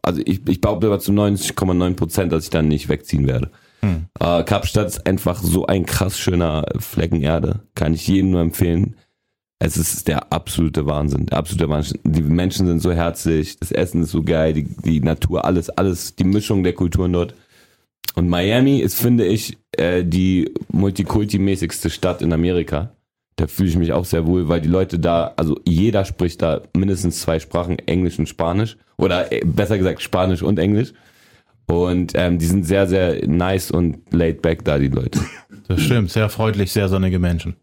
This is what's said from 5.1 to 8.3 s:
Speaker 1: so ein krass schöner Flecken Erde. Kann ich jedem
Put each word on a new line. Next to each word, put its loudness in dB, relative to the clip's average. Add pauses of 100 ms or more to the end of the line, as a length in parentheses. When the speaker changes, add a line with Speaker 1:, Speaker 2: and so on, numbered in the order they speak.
Speaker 1:
so 2
ein 0
krass -2
schöner 0 (160)
Flecken -2
Erde. 0 (120)
Kann 0
ich -4
jedem 4